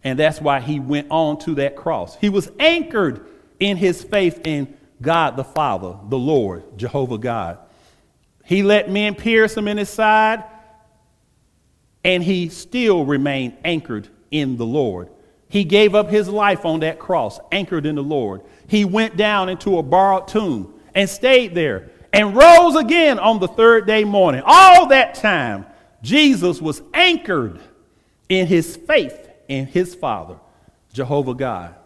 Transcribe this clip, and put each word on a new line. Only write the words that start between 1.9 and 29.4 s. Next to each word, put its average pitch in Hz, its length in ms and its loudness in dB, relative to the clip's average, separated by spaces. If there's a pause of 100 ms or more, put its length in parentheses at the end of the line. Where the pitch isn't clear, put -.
He 208 120 -2
was 196 200 -4 (100)
anchored 269 680 -2 (340)
in 196 180 -2
his 180 240 -2
faith 180 440 -4
in 143 300 -6 (260)
God 151 340 -2
the 131 80 -8
Father, 95 520 -6 (120)
the 131 100 -6
Lord, 123 460 -2 (140)
Jehovah 123 400 -6
God. 107 400 -8 (880)
He 190 180 -2
let 202 260 0
men 208 240 -4
pierce 220 420 0
him 208 120 -6
in 208 100 -6
his 202 120 -6
side, 220 560 0 (1600)
and 180 200 0
he 180 260 -2
still 202 560 -2
remained 135 600 -4
anchored 147 420 -8 (240)
in 139 260 -4
the 117 80 -6
Lord. 113 440 -4 (400)
He 202 140 -2
gave 202 320 2
up 208 140 0
his 202 200 -2
life 202 340 -2
on 160 180 -2
that 156 180 -6
cross, 139 400 -4 (120)
anchored 170 340 -6
in 151 100 -4
the 143 80 -6
Lord. 120 380 -6 (260)
He 208 180 0
went 208 320 -4
down 202 320 0
into 185 300 -4
a 156 40 -4
borrowed 185 440 0
tomb 165 460 -6 (200)
and 196 160 0
stayed 247 460 2
there 135 340 -4 (240)
and 202 220 0
rose 339 400 10
again 302 440 2
on 214 200 2
the 180 80 -2
third 226 400 4
day 214 160 2
morning. 185 420 0
All 359 420 10
that 269 280 2
time, 123 500 -4 (380)
Jesus 180 580 2
was 156 200 -8 (120)
anchored 185 680 -2 (680)
in 185 180 0
his 165 280 -2
faith - 520 -4 (200)